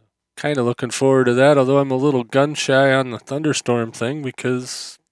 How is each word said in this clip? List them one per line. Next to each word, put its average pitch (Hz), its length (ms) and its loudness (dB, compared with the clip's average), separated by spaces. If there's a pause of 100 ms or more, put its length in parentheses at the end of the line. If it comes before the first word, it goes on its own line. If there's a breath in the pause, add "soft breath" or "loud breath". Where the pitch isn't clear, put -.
(360)
kinda 147 240 -4
looking 120 300 -4
forward 131 360 2
to 123 80 2
that, 139 220 6
although 135 220 2
I'm 139 140 0
a 131 40 0
little 131 280 0
gun 143 320 0
shy 135 360 2
on 131 180 0
the 107 100 -10
thunderstorm 127 720 -4
thing 139 300 -6
because 127 760 -8 (140)